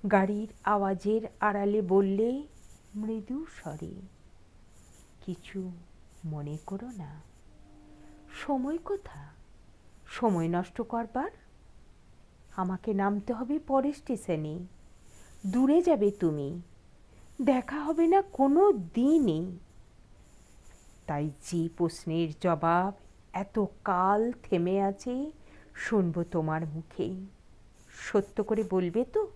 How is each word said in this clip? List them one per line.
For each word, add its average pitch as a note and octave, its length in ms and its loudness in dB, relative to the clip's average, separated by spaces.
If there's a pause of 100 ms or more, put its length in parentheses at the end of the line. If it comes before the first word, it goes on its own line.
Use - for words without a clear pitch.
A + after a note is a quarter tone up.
(120)
গাড়ির G#3 400 2 (120)
আওয়াজের G3+ 560 2 (200)
আড়ালে G3+ 420 2
বললে G3 640 2 (480)
মৃদু A3 520 -6
স্বরে, D#3 480 -12 (1300)
"কিছু F#3 520 -10 (520)
মনে D3+ 420 -8
করো G#3+ 240 -10
না। D#3 300 -14 (1120)
সময় C#4+ 460 -4
কোথা G4 500 -8 (760)
সময় F3+ 420 0
নষ্ট F3 340 -4
করবার? A#3 480 -4 (1300)
আমাকে F#3 380 -2
নামতে G3+ 380 0
হবে B3 260 -2
পরের C4+ 340 0
স্টেশনে। E3 680 -4 (880)
দূরে C4 360 4
যাবে A#3 280 4
তুমি, D#3+ 500 -2 (840)
দেখা C4 380 0
হবে D#4 260 2
না F#4+ 160 6
কোনো E4 500 6
দিনই। F#3+ 840 2 (1500)
তাই D3+ 240 -2 (120)
যে E3 340 -2
প্রশ্নের E3 520 0 (120)
জবাব F3 540 2 (380)
এত G3 260 -4 (260)
কাল G3+ 480 2 (100)
থেমে F#3 400 2
আছে, B3 500 -4 (420)
শুনবো F3 500 0
তোমার D#3+ 420 -2
মুখেই। F3+ 600 -6 (640)
সত্য - 560 -2
করে G#3+ 260 0
বলবে F#3 340 0
তো?" G#4 320 -2